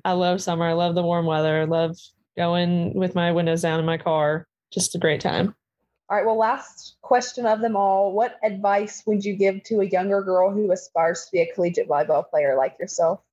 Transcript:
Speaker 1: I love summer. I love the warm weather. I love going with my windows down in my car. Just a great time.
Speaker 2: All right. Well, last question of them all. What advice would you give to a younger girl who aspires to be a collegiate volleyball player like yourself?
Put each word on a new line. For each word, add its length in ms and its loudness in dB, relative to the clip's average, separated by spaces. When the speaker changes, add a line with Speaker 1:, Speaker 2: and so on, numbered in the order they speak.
Speaker 1:
I 60 0
love 280 0
summer. 240 -2
I 80 0
love 220 0
the 80 0
warm 240 0
weather. 340 2
I 40 0
love 340 -2
going 560 0
with 200 -2
my 180 2
windows 280 0
down 180 0
in 60 0
my 140 0
car. 480 0
Just 220 -4
a 40 -6
great 220 0
time. 340 -2
Speaker 2:
All 80 -2
right. 80 2
Well, 140 0
last 640 -4
question 420 0
of 160 2
them 160 -2
all. 380 2
What 280 -2
advice 640 -2
would 200 0
you 100 -4
give 280 2
to 180 0
a 40 0
younger 360 0
girl 280 2
who 220 0
aspires 540 -2
to 60 -20
be 100 2
a 100 -6
collegiate 360 0
volleyball 400 0
player 280 0
like 240 0
yourself? 400 -2